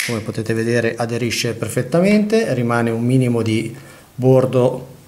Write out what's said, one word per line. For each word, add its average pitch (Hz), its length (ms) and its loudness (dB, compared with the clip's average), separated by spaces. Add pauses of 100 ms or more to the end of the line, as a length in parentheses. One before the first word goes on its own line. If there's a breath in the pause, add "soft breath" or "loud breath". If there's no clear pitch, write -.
Come 117 140 -4
potete 107 320 -6
vedere 113 440 0
aderisce 117 580 -4
perfettamente, 190 1000 0
rimane 117 360 0
un 113 140 -2
minimo 123 380 2
di 110 320 -2 (400 loud breath)
bordo 131 720 2 (220)